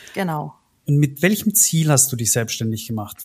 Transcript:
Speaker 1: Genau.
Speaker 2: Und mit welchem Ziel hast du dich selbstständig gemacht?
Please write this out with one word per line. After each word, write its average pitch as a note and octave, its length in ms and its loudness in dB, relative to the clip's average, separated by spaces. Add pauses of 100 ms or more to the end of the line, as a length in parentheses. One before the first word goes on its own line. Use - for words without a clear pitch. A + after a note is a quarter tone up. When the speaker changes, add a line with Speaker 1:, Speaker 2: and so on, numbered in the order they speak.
(140)
Speaker 1:
Genau. D#3 400 -4 (320)
Speaker 2:
Und D3 120 4
mit C#3 240 0
welchem G#3 320 2
Ziel D#3+ 360 2
hast - 220 4
du B2+ 40 -2
dich A#2 160 -2
selbstständig A2 540 -4
gemacht? G#2+ 380 -8